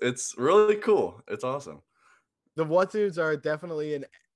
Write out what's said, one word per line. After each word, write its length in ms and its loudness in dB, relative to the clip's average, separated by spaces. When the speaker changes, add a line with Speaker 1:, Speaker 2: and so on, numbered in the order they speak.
Speaker 1:
it's 360 -4
really 380 6
cool. 520 0
It's 160 -6
awesome. 380 -8
Speaker 2:
The 80 -2
What 280 2
Dudes 260 -2
are 180 0
definitely 580 -4
an, 100 -6